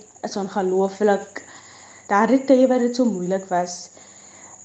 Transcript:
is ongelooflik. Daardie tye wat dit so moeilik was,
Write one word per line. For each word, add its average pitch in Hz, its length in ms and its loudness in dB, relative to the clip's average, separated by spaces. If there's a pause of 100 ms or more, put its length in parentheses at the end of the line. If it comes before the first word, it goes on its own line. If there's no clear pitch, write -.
(220)
is - 140 -8
ongelooflik. 196 1080 -2 (680)
Daardie 226 360 2
tye 262 220 6
wat 254 140 2
dit 240 160 -2
so 254 80 2
moeilik 190 440 -2
was, 175 420 -4 (760)